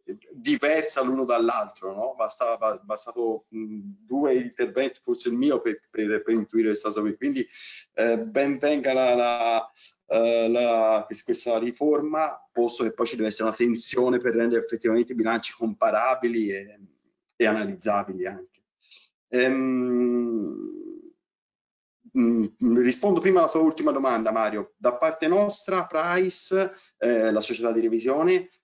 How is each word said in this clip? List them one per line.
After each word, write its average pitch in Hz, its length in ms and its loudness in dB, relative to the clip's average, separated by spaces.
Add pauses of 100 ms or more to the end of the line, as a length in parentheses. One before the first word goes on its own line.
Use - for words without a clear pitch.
(320)
diversa 143 720 0
l'uno 131 200 0
dall'altro, 117 680 0
no? 120 220 -6
Bastava, 117 420 -2
ba-, 107 260 -2
bastato, 110 640 -4
mh, 107 300 -10 (280)
due 139 260 0
interventi, 123 680 -2
forse 120 260 -2
il 117 60 -2
mio, 135 260 2
per, 110 280 -4
per, 107 340 -2
per 113 100 0
intuire 110 360 2
questa 107 180 -2
cosa 107 140 -4
qui. 107 140 -2
Quindi, 135 300 -2 (480)
eh, 117 240 2
ben 135 400 -2
venga 139 360 0
la, 131 200 4
la, 120 580 2 (360)
eh, 113 420 2
la, 113 560 4
quest-, - 200 -12
questa 117 340 -2
riforma, 151 920 -2
posto 120 320 0
che 110 100 -2
poi 120 120 -2
ci 120 120 -4
deve 110 100 0
essere 110 220 -2
una 107 80 -6
tensione 120 600 2
per 123 160 0
rendere 117 300 2
effettivamente 117 480 0
i 127 40 -6
bilanci 113 400 -2
comparabili 113 920 0
e, 98 300 -10 (560)
e 120 100 2
analizzabili 101 800 -2
anche. - 380 -14 (640)
Ehm, 120 1800 -2 (1120)
mm, 117 280 2 (320)
rispondo 127 420 2
prima 185 220 4
alla 160 80 4
tua 160 120 2
ultima 151 300 2
domanda, 120 400 0
Mario. 107 440 -2
Da 123 200 0
parte 160 320 -2
nostra, 190 580 0
Price, 185 880 -2 (240)
eh, 113 340 2
la 107 100 2
società 113 300 -2
di 113 100 2
revisione, 139 680 2 (140)